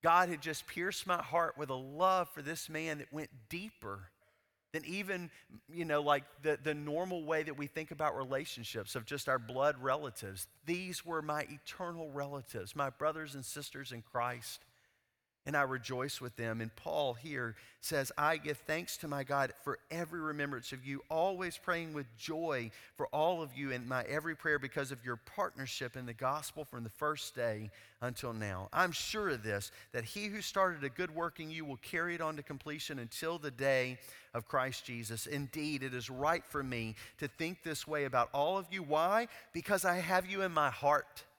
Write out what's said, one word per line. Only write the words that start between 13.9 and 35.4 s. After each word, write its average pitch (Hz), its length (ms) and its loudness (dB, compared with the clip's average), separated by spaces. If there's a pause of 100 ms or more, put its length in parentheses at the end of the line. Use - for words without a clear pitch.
in 117 100 -8
Christ, 120 600 -2 (880)
and 143 80 0
I 143 60 8
rejoice 131 580 0
with 123 180 -8
them. 117 220 0
And 113 160 -4
Paul 151 380 2
here 123 420 -4 (240)
says, 139 380 0
"I 151 200 6
give 147 280 -2
thanks 165 320 -2
to 160 100 -8
my 143 160 0
God 139 300 2 (100)
for 139 140 -2 (140)
every 165 280 -4
remembrance 147 520 -2
of 127 120 -10
you, 139 240 -6
always 175 480 2
praying 170 380 -2
with 143 140 -4 (100)
joy 151 540 -2 (260)
for 131 120 0
all 165 340 4
of 131 120 -8
you 139 140 -2
in 123 180 -2
my 127 180 2
every 156 300 -2
prayer 151 220 2
because 135 340 -2
of 120 140 -10
your 120 120 -2
partnership 131 800 -4
in 127 120 -8
the 117 80 -8
gospel 143 500 -2
from 120 180 -8
the 110 60 -4
first 151 460 -2
day 110 340 0 (320)
until 120 320 -4
now. 101 400 -2
I'm 175 180 4
sure 208 380 -2
of 123 140 -2
this, 101 280 0 (200)
that 117 120 -4
he 202 260 -4
who 208 120 -6
started 185 420 2
a 139 60 0
good 165 240 -4
work 165 260 -2
in 160 120 -8
you 160 120 -6
will 139 140 -6
carry 170 380 -2
it 165 60 -4
on 156 160 0
to 147 40 -8
completion 147 560 -6
until 160 400 -2
the 147 140 -4
day 127 480 2 (340)
of 117 140 -4
Christ 131 360 2
Jesus. 113 440 -4
Indeed, 147 560 -2